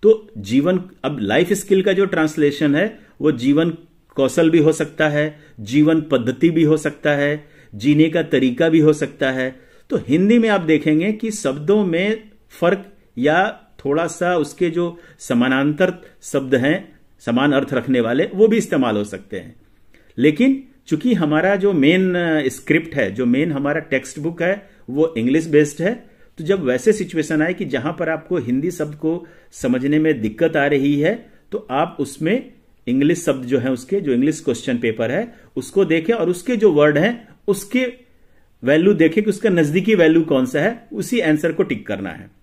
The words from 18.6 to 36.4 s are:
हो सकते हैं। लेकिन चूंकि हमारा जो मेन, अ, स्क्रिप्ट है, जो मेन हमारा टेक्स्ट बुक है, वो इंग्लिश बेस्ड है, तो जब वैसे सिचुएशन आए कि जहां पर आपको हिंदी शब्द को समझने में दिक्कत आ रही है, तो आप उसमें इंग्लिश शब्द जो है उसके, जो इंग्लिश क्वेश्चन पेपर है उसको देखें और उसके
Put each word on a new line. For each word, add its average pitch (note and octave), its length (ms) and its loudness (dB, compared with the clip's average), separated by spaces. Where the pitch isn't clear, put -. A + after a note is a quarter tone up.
हो G#2 80 -2
सकते G2 340 -12
हैं। - 180 -18
लेकिन A3+ 460 2
चूंकि A3 280 0
हमारा E3+ 420 0
जो G3 160 2
मेन, F3+ 420 2
अ, D#3+ 340 0
स्क्रिप्ट D#3+ 460 -2
है, G#2 200 -2
जो B2 120 -2
मेन C#3 260 0
हमारा C#3+ 280 -4
टेक्स्ट C3+ 380 -6
बुक E3 240 -6
है, G3 280 -4
वो D3+ 280 0
इंग्लिश C#3 280 0
बेस्ड D3+ 360 2
है, A3+ 240 -4
तो D#3+ 60 -10
जब F#3 180 0
वैसे B2+ 300 2
सिचुएशन D#3+ 500 -2
आए F3 120 -2
कि F3+ 100 -6
जहां C3+ 280 -6
पर D#3+ 160 -6
आपको D#3+ 280 -4
हिंदी C3+ 340 -2
शब्द D3+ 240 -8
को E3 320 -6
समझने C3+ 460 0
में D#3 220 0
दिक्कत D#3 360 -2
आ C#3 100 0
रही C#3+ 340 0
है, G3 320 -4
तो - 180 -8
आप D#3 300 -2
उसमें E3 560 -6
इंग्लिश C#3 360 0
शब्द C3+ 220 -2
जो B2+ 120 0
है A#2+ 120 -2
उसके, C3 300 -4
जो D3 120 -2
इंग्लिश C#3+ 280 0
क्वेश्चन A#2+ 380 -4
पेपर A2+ 320 -2
है G#3 240 -6
उसको F#3 280 0
देखें E3 300 0
और F3 160 -2
उसके F3+ 260 -4